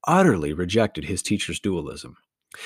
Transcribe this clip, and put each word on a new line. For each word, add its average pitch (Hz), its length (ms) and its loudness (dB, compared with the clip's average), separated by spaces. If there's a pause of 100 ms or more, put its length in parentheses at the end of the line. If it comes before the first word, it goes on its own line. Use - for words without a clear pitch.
utterly 139 460 4
rejected 87 540 0
his 92 180 -6
teacher's 90 360 -4
dualism. 82 580 -6 (480)